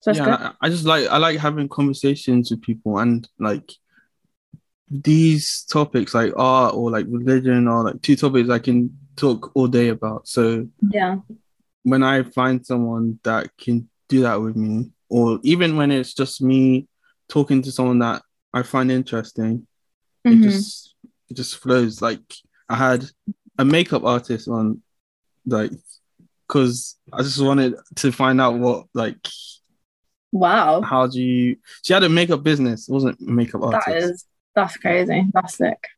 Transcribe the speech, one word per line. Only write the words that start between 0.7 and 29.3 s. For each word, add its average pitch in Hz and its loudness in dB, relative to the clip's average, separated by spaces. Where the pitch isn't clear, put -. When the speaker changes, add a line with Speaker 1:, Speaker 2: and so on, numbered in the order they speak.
Speaker 2:
just 170 -4
like, 156 2
I 139 2
like 160 2
having 147 -2
conversations 139 0
with 113 -6
people, 110 -4
and, 117 0
like, 104 -4
these 151 2
topics, 147 -2
like - 0
art 127 2
or, 117 -4
like, 110 -4
religion 123 2
or, 117 0
like, - -6
two 143 4
topics 131 2
I 120 0
can 120 0
talk 123 -2
all 131 2
day 120 2
about. 110 -6
So 113 0
Speaker 1:
Yeah. 185 -2
Speaker 2:
when 131 2
I 135 2
find 127 -2
someone 117 -4
that 113 -4
can 120 -4
do 131 2
that 113 0
with 110 -6
me, 110 -4
or 117 2
even 165 2
when 143 2
it's 131 -2
just - -4
me 131 2
talking 139 2
to 131 -8
someone 127 0
that 117 -2
I 123 -2
find 127 -2
interesting, 113 -4
it 247 4
Speaker 1:
Mm-hmm. 226 8
Speaker 2:
just, 202 0
it 123 -14
just - -10
flows. 120 0
Like, 113 -4
I 117 -2
had 127 0
a 135 2
makeup 156 2
artist 120 -2
on, 110 -2
like, 107 -2
'cause 123 -2
I - -4
just 135 -4
wanted 135 2
to 135 -2
find 131 2
out 123 2
what, 120 -2
like, 113 -6